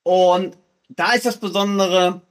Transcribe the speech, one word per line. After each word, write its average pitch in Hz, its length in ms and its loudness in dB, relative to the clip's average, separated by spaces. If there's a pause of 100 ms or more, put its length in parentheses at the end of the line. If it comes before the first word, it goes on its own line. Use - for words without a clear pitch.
Und 180 560 2 (300)
da 175 240 -4
ist 240 160 0
das 220 100 -4
Besondere 190 920 -2